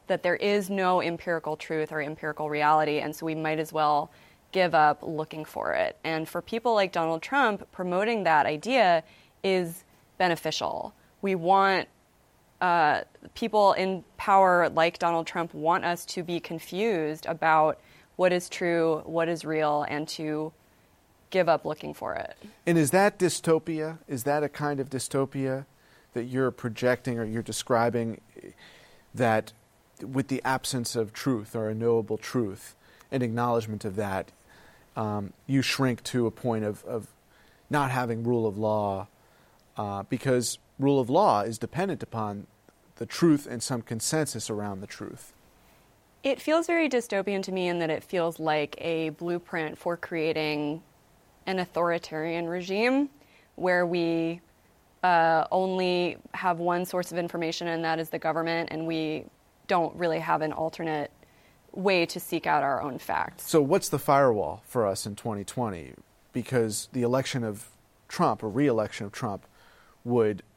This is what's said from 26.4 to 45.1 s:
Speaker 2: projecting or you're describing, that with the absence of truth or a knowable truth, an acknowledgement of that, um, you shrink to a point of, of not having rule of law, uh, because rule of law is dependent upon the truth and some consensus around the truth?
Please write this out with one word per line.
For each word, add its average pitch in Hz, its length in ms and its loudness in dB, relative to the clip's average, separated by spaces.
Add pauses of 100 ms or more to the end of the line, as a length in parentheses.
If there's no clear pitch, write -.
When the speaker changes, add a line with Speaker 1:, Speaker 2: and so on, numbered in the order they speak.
Speaker 2:
projecting 120 720 -2
or 117 40 -2
you're 113 200 -4
describing, 117 760 0 (920)
that 113 400 2 (480)
with 131 260 -2
the 135 160 -4
absence 127 520 -2
of 110 180 -2
truth 110 420 -4
or 110 140 -2
a 110 60 -4
knowable 113 420 2
truth, 110 580 -4 (360)
an 135 100 0
acknowledgement 117 640 -2
of 95 100 -6
that, 98 360 -4 (680)
um, 104 340 -4 (140)
you 135 160 2
shrink 127 420 0
to 120 220 0
a 110 60 0
point 110 340 -2
of, 104 180 -6
of 107 240 -8 (600)
not 139 220 2
having 117 320 -2
rule 117 240 2
of 98 100 -4
law, 104 500 0 (680)
uh, 101 320 -6
because 123 480 0 (220)
rule 139 200 4
of 120 120 0
law 151 300 4
is 110 180 -6
dependent 160 420 -4
upon 107 460 -6 (480)
the 120 100 -8
truth 151 440 2
and 120 120 -8
some 120 220 -4
consensus 123 640 -4
around 104 320 -6
the 104 60 -12
truth? - 440 -14 (920)